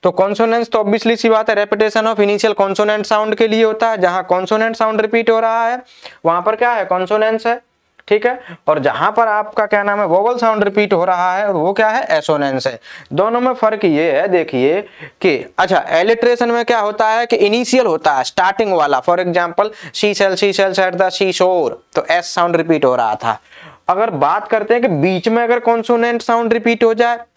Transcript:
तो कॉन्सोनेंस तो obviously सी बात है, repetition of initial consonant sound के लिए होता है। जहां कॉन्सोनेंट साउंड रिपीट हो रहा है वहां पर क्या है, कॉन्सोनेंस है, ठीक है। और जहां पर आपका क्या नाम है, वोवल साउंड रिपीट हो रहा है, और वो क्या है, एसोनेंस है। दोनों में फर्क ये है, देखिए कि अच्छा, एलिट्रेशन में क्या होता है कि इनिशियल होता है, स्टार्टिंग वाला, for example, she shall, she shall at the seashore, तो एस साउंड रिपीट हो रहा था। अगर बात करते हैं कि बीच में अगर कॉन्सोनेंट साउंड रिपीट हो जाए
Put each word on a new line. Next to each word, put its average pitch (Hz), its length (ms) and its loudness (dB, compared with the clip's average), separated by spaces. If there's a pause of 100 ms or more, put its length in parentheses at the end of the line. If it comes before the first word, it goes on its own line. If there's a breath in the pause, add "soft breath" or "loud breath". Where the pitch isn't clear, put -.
तो 269 80 2
कॉन्सोनेंस 226 580 0
तो 226 140 0
obviously 226 340 0
सी 226 120 0
बात 220 200 2
है, 214 60 2
repetition 214 520 0
of 214 160 -2
initial 208 320 0
consonant 208 520 0
sound 214 280 0
के 226 120 0
लिए 220 160 2
होता 220 260 0
है। 220 120 -2
जहां 180 220 0
कॉन्सोनेंट 214 520 0
साउंड 220 260 0
रिपीट 226 280 2
हो 226 100 2
रहा 226 280 0
है 247 140 -4 (440 loud breath)
वहां 170 160 2
पर 214 140 0
क्या 240 160 0
है, 214 140 -2
कॉन्सोनेंस 214 640 0
है, 233 80 0 (520)
ठीक 214 180 0
है। 240 320 -4 (100)
और 151 120 2
जहां 139 320 0
पर 226 160 2
आपका 214 380 -2
क्या 208 180 0
नाम 202 160 0
है, 208 80 0
वोवल 208 300 2
साउंड 220 260 2
रिपीट 202 300 0
हो 175 120 2
रहा 180 320 0
है, 208 100 -2
और 202 60 -2
वो 170 200 0
क्या 214 160 2
है, 233 140 -2 (140)
एसोनेंस 143 500 -2
है। 120 120 -6 (340 loud breath)
दोनों 226 280 0
में 254 120 0
फर्क 214 320 0
ये 160 260 2
है, 156 160 0
देखिए 160 540 0 (400 loud breath)
कि 156 160 2 (220)
अच्छा, 180 240 2 (160)
एलिट्रेशन 233 520 2
में 233 140 -2
क्या 233 140 0
होता 214 300 -2
है 233 160 0
कि 233 100 -2 (120)
इनिशियल 240 380 0
होता 160 320 0
है, 127 60 -2
स्टार्टिंग 196 500 -2
वाला, 147 300 2
for 175 160 2
example, 180 520 -2 (220 loud breath)
she 208 200 0
shall, 190 220 0
she 202 160 0
shall 190 300 0
at 185 180 -2
the 185 120 2
seashore, 180 600 0 (240)
तो - 160 -2
एस 170 240 -2
साउंड 175 200 0
रिपीट 160 300 0
हो 127 100 4
रहा 110 200 0
था। 110 240 -4 (500 loud breath)
अगर 208 200 0 (100)
बात 175 280 0
करते 214 260 0
हैं 240 100 2
कि 254 60 2 (120)
बीच 185 260 0
में 233 160 2
अगर 240 160 0 (120)
कॉन्सोनेंट 233 500 0
साउंड 233 320 0
रिपीट 226 300 0
हो 226 100 2
जाए 233 260 0 (180)